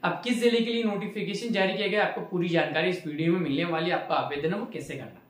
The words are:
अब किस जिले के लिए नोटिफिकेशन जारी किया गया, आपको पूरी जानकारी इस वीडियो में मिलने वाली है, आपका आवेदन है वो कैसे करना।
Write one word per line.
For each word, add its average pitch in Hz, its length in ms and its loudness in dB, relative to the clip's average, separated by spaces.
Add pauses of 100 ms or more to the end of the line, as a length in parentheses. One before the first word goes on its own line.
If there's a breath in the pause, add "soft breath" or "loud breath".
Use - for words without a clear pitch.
अब - 140 -4
किस 240 200 0
जिले 233 160 6
के 226 140 0
लिए 226 100 0
नोटिफिकेशन 208 680 -2
जारी 190 200 2
किया 202 140 -2
गया, 202 160 2
आपको - 180 -2
पूरी 175 260 -2
जानकारी 165 420 2
इस 175 180 -4
वीडियो 160 260 2
में 185 60 2
मिलने 156 260 0
वाली 165 200 -2
है, 175 100 0
आपका - 200 -2
आवेदन 143 380 0
है 208 60 -2
वो 226 60 -4
कैसे 135 300 -10
करना। - 340 -14